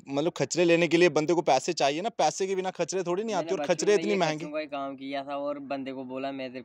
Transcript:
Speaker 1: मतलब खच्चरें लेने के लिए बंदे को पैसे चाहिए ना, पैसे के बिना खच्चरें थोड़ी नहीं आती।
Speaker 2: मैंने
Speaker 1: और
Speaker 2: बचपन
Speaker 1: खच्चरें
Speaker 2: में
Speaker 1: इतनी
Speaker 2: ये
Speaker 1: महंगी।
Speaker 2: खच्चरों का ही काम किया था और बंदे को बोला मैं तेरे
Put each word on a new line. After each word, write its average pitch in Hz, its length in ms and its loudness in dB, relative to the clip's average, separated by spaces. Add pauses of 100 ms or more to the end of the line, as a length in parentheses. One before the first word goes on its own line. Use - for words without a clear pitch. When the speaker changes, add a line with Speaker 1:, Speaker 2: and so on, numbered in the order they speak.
Speaker 1:
मतलब 147 240 0
खच्चरें 151 320 0
लेने 170 240 6
के 147 80 4
लिए 175 120 8
बंदे 151 260 2
को 165 80 2
पैसे 147 300 2
चाहिए 147 280 0
ना, 208 80 -4
पैसे 185 380 0
के 190 80 -2
बिना 185 160 -2
खच्चरें 180 340 -4
थोड़ी 175 200 -2
नहीं 220 120 -4
आती। 165 80 0
Speaker 2:
मैंने 175 120 -2
Speaker 1:
और 175 40 -4
Speaker 2:
बचपन 147 140 0
Speaker 1:
खच्चरें 190 200 4
Speaker 2:
में 202 60 4
Speaker 1:
इतनी 202 120 0
Speaker 2:
ये 202 60 2
Speaker 1:
महंगी। 156 160 2
Speaker 2:
खच्चरों 156 180 -8
का 151 60 -4
ही 156 80 -4
काम 139 280 -6
किया 135 300 -8
था 143 120 -6
और 143 220 -6
बंदे 135 340 -6
को 131 120 -8
बोला 131 280 -6
मैं 131 200 -8
तेरे 127 120 -12